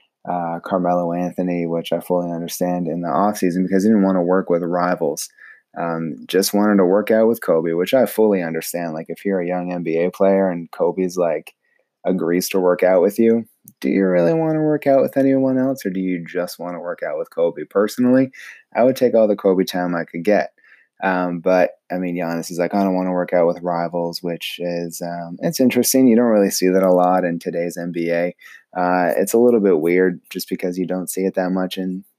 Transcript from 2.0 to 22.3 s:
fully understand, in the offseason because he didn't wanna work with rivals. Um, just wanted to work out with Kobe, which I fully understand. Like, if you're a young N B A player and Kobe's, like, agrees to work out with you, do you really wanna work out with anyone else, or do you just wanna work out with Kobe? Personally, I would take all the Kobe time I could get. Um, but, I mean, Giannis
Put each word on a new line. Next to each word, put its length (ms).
fully 300
understand, 560
in 140
the 80
offseason 540
because 200
he 80
didn't 140
wanna 180
work 280
with 120
rivals. 680
Um, 380
just 260
wanted 240
to 80
work 260
out 180
with 120
Kobe, 320
which 220
I 100
fully 380
understand. 500
Like, 160
if 160
you're 160
a 60
young 260
N 100
B 140
A 140
player 400
and 200
Kobe's, 460
like, 380
agrees 460
to 100
work 220
out 180
with 180
you, 260
do 80
you 180
really 280
wanna 260
work 260
out 140
with 160
anyone 400
else, 300
or 40
do 100
you 240
just 340
wanna 220
work 220
out 160
with 120
Kobe? 340
Personally, 680
I 100
would 120
take 180
all 120
the 100
Kobe 280
time 300
I 100
could 200
get. 280
Um, 380
but, 380
I 80
mean, 180
Giannis 340